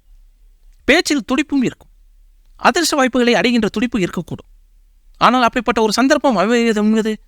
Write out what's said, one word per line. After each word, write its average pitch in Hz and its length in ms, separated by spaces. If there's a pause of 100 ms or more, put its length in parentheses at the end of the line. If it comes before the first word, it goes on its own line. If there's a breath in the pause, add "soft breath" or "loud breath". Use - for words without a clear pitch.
(840)
பேச்சில் 294 400
துடிப்பும் 277 380
இருக்கும். - 280 (720)
அதிர்ஷ்ட 302 360
வாய்ப்புகளை 247 380
அடைகின்ற 220 340
துடிப்பு 226 300
இருக்கக்கூடும். 170 500 (720)
ஆனால் 240 220
அப்படிப்பட்ட 233 400
ஒரு 220 100
சந்தர்ப்பம் 269 440
அமைவது 226 440
என்பது 220 320 (160)